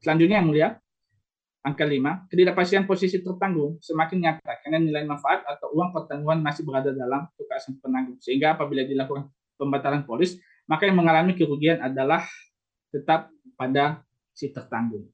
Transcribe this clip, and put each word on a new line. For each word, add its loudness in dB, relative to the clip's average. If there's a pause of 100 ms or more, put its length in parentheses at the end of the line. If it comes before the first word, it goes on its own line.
Selanjutnya, 4
Yang 4
Mulia, 4 (920)
angka -2
lima, -2
ketidakpastian 4
posisi 0
tertanggung -2
semakin -2
nyata -2
karena 0
nilai 0
manfaat -2
atau -8
uang 0
pertanggungan -2
masih -4
berada 0
dalam -4
kekuasaan -10
penanggung. -4
Sehingga 0
apabila -2
dilakukan -4 (240)
pembatalan -2
polis, -2 (240)
maka 2
yang 4
mengalami 4
kerugian 2
adalah -2 (640)
tetap -2 (240)
pada 0 (320)
si -8
tertanggung. -6